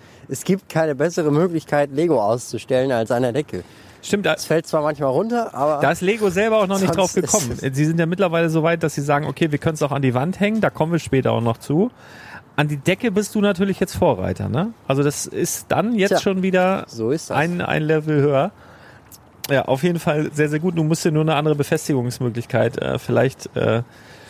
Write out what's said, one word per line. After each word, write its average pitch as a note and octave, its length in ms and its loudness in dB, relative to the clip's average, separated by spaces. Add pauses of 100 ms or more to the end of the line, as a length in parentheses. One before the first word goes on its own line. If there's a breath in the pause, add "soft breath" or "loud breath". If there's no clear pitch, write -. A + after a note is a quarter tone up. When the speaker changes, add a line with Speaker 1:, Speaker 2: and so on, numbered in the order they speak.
(300 loud breath)
Speaker 1:
es - 140 -8
gibt F#3+ 260 -2
keine D#3 240 0
bessere D3+ 380 0
Möglichkeit, D3+ 600 0
Lego D3 300 2
auszustellen B2 680 0
als A2+ 180 0
an B2 140 2
der B2 100 0
Decke. C3+ 300 -6 (380 loud breath)
Speaker 2:
Stimmt, G3+ 240 -2
da D#3+ 80 2
Speaker 1:
Es - 120 -6
fällt D#3+ 200 0
zwar D#3 160 0
manchmal D3 280 -2
runter, A3 440 -2
aber D3 280 0
Speaker 2:
da D3 100 4
ist E3+ 80 -2
Lego G#3 300 0
selber A3 300 2
auch F#3+ 80 2
noch G3 120 0
nicht F3 140 2
Speaker 1:
sonst E3 40 -2
Speaker 2:
drauf F#3 180 0
gekommen. C#3+ 360 0
Speaker 1:
ist - 120 -10
es C3+ 120 -2
Speaker 2:
Sie D3 80 2
sind E3 160 2
ja E3 60 4
mittlerweile E3+ 440 0
so D#3 140 0
weit, E3+ 180 2
dass D#3 140 -2
sie D3 60 -4
sagen, C#3+ 240 2
okay, D3+ 260 -2
wir D3 60 -2
können's D#3+ 240 -2
auch C#3 100 0
an C#3 100 -2
die B2+ 120 2
Wand C#3+ 260 -2
hängen, G#3+ 220 2
da D3 80 2
kommen E3 240 -2
wir D#3+ 60 2
später B2 340 0
auch A2+ 80 0
noch A#2 160 0
zu. F#3 340 0 (640 loud breath)
An D3 140 0
die D3 80 -4
Decke F#3+ 340 0
bist G#3 240 -2
du G#3+ 60 2
natürlich G3 400 2
jetzt - 160 -4
Vorreiter, G2 500 0
ne? F3 260 -2 (140)
Also C#3 160 2
das C#3+ 220 -2
ist - 440 -4
dann G#3+ 260 0
jetzt G3+ 160 2
Speaker 1:
Tja, F3+ 80 2
Speaker 2:
schon F#3+ 240 0
wieder F#3 440 2
Speaker 1:
so A#2 240 -4
ist E3 180 -4
das. - 60 -4
Speaker 2:
ein, E3+ 240 0
ein - 240 -2
Level D#3 380 2
höher. C#3 300 2 (1000 loud breath)
Ja, C3+ 160 2
auf C3 180 0
jeden F3 160 2
Fall D3+ 320 0
sehr, D3 160 0
sehr D3+ 120 -2
gut. F3 180 -2
Du D#3 80 2
musst D#3+ 180 0
dir E3+ 80 2
nur D#3 120 2
eine D#3 120 2
andere D3+ 200 2
Befestigungsmöglichkeit, B2 1200 0
äh, C2 220 -2
vielleicht, A#2+ 580 -2
äh, A2+ 260 2 (460 loud breath)